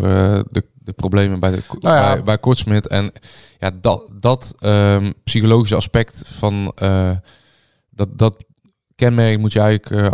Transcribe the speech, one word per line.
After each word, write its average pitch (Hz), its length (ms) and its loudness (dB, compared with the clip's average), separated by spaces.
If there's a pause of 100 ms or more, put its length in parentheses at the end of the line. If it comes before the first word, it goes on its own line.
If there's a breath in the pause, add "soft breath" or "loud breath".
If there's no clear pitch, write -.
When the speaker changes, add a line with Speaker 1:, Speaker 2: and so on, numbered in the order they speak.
Speaker 1:
eh, 98 360 2 (100)
de, - 140 -4 (100)
de - 180 -16
problemen 98 480 0
bij 95 100 0
de 92 160 -4
ko-, - 140 -14
Speaker 2:
Nou 170 160 2
ja. 135 160 2
Speaker 1:
bij, 131 100 -2
bij 107 160 0
Kortsmit. 107 500 0
En 98 240 -4 (460 loud breath)
ja, 95 120 -4 (100)
dat, 95 300 -2 (100)
dat, 123 380 -2
ehm, 101 540 2 (120)
psychologische 110 520 2
aspect - 460 -2 (160)
van, 101 360 -2
eh, 95 360 0 (800 soft breath)
dat, 101 280 -6
dat 110 160 2 (600)
kenmerk 117 440 2
moet 107 140 -2
je 107 80 2
eigenlijk, 104 460 0
eh, 98 80 0